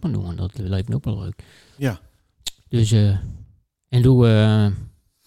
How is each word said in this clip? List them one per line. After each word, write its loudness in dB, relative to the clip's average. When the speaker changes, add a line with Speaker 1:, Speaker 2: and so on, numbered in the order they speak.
Speaker 1:
maar -4
doen, -6
want -10
dat -6
lijkt -6
me -4
ook -8
wel -6
leuk. -12
Speaker 2:
Ja. -6
Speaker 1:
Dus, 0
eh, 4
en 2
toen, 6
eh, 4